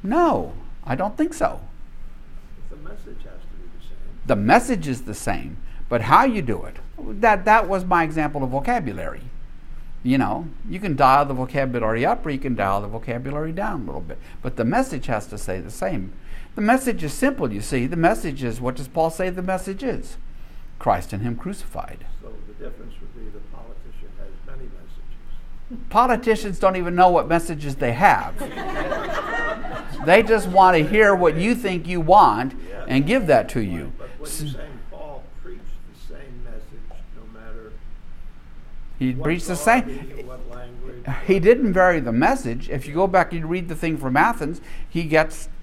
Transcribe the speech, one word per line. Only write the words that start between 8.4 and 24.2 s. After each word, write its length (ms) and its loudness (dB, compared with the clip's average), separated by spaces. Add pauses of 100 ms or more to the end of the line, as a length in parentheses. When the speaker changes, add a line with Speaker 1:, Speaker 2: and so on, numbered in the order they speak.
Speaker 1:
of 100 0
vocabulary. 720 -2 (800)
You 160 4
know, 300 0 (220)
you 100 -4
can 160 -2
dial 300 8
the 80 -4
vocabulary 720 0
up 200 0
or 40 -2
you 100 -2
can 160 -2
dial 240 2
the 80 -4
vocabulary 640 -6
down 300 -4
a 40 -6
little 140 -6
bit, 180 -8 (240)
but 140 -4
the 80 0
message 440 0
has 200 -2
to 100 -10
stay 220 -4
the 100 -10
same. 440 -4 (420)
The 60 -4
message 420 2
is 100 -2
simple, 400 0
you 80 -4
see. 240 0
The 100 -4
message 480 0
is, 160 -4
what 160 -4
does 120 -8
Paul 220 0
say 200 -2
the 120 -6
message 420 -4
is? 340 -4 (640)
Christ 340 0
and 80 -4
him 140 -2
crucified. 680 -8 (160)
Speaker 2:
So 80 -14 (180)
the 60 -14
difference 480 -10
would 140 -10
be 140 -10
the 100 -10 (160)
politician 640 -10
has 120 -8 (180)